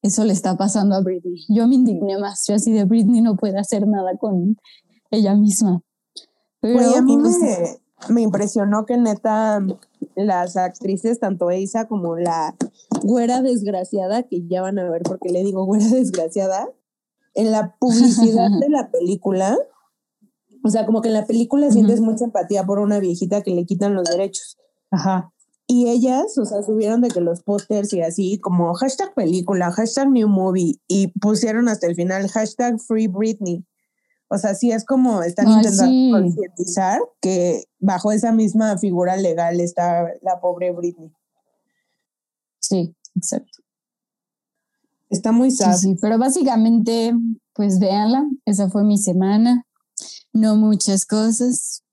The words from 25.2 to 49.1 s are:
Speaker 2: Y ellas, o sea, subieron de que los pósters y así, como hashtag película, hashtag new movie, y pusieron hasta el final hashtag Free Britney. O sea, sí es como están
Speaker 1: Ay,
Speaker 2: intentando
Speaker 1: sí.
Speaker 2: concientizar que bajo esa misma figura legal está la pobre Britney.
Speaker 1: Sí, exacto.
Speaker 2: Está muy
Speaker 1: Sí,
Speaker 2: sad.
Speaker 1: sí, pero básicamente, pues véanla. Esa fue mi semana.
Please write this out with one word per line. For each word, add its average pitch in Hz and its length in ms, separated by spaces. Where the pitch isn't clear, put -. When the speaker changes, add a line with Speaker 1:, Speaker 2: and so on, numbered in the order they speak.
Speaker 2:
Y 240 220
ellas, 254 500
o 226 60
sea, 208 180
subieron 214 380
de 240 80
que 180 120
los 175 220
pósters 202 500
y 180 100
así, 185 360
como 175 360
hashtag 269 400
película, 180 580
hashtag 233 380
new 226 180
movie, 185 480
y 190 220
pusieron 220 500
hasta 208 200
el 170 80
final 185 320
hashtag 226 500
Free 220 300
Britney. 196 560
O 196 100
sea, 202 160
sí 240 160
es 220 140
como 254 380
están 185 260
Speaker 1:
Ay, 220 80
Speaker 2:
intentando 220 360
Speaker 1:
sí. 262 200
Speaker 2:
concientizar 185 880
que 180 440
bajo 196 320
esa 214 200
misma 220 460
figura 180 380
legal 170 440
está 175 460
la 180 180
pobre 180 320
Britney. 170 400
Speaker 1:
Sí, 170 340
exacto. - 420
Speaker 2:
Está 214 220
muy 247 180
Speaker 1:
Sí, 254 80
Speaker 2:
sad. 202 180
Speaker 1:
sí, 190 240
pero 220 180
básicamente, 233 920
pues 202 240
véanla. 214 480
Esa 202 240
fue 202 140
mi 208 140
semana. 208 680